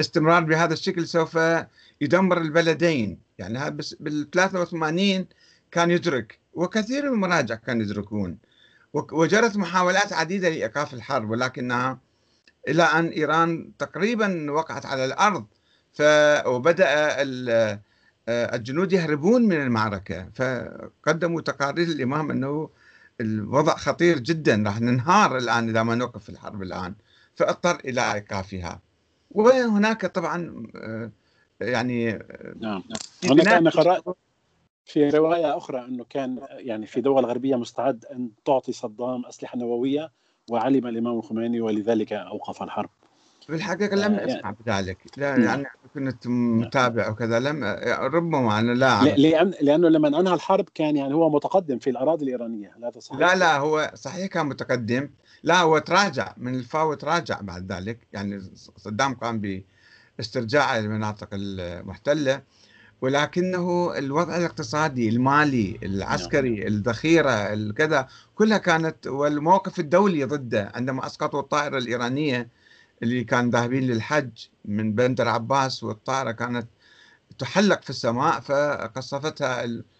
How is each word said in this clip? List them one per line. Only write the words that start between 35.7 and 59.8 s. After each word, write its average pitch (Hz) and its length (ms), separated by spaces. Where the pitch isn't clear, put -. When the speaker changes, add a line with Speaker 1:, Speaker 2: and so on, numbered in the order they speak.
Speaker 2:
أنه 123 260
كان، 127 300
يعني، 110 360
في 127 140
دول 131 240
غربية 123 320
مستعد 120 480
أن 123 260
تعطي 131 280
صدام 123 560
أسلحة - 300
نووية، 131 520
وعلم 123 360
الإمام 117 320
الخميني 117 420
ولذلك 110 520
أوقف 104 500
الحرب. - 280
Speaker 1:
في 147 80
الحقيقة 196 420
لم 208 180
Speaker 2:
آه، 190 40
يعني - 200
Speaker 1:
أسمع 104 160
بذلك. 98 320
لا، 139 200
Speaker 2:
نعم. 123 80
Speaker 1:
يعني 123 200
كنت 131 320
Speaker 2:
نعم. 120 340
Speaker 1:
متابع 117 480
وكذا، 113 320
لم، 143 240
ربما 143 440
أنا 117 140
لا 123 60
Speaker 2:
ل-، 127 40
Speaker 1:
أعرف. 131 360
Speaker 2:
لأن، 160 420
لأنه 156 280
لمن 151 260
أنهى 180 200
الحرب 190 400
كان، 151 220
يعني، 139 180
هو 160 160
متقدم 147 480
في 139 120
الأراضي 143 340
الإيرانية، 113 520
هل 113 80
هذا 120 160
صحيح؟ 139 200
Speaker 1:
لا، 175 140
لا، 170 220
هو 151 380
صحيح 175 320
كان 170 200
متقدم. 127 640
لا، 170 180
هو 160 180
تراجع 143 580
من 123 180
الفاو، 151 400
تراجع 143 460
بعد 92 320
ذلك. 95 260
يعني 101 280
ص-، - 360
صدام 120 380
قام 104 480